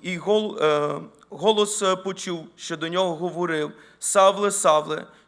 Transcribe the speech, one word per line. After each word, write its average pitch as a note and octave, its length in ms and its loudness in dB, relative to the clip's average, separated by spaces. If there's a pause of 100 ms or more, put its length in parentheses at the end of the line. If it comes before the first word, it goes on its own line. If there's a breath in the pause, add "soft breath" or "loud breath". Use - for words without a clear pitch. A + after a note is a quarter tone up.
і F3+ 160 -4
гол-, G#3 460 0
е, D3 360 2 (300)
голос, G#3 520 0
е, F#3+ 140 2
почув, F#3 500 -8 (100)
що - 200 -10
до D#3+ 120 -6
нього F3 280 0
говорив: D#3+ 560 -4 (260 loud breath)
«Савле, G3 520 4
Савле, D#3 560 2 (220 soft breath)